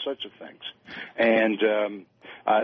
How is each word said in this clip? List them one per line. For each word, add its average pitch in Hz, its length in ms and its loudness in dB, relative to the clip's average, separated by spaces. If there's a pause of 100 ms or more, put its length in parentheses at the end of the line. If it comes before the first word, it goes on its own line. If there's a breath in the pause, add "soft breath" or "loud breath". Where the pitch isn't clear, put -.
sorts 139 220 -8
of 101 80 -18
things. - 280 -20 (540 loud breath)
And, 110 480 2
um, 104 420 0 (400 loud breath)
uh, 110 180 4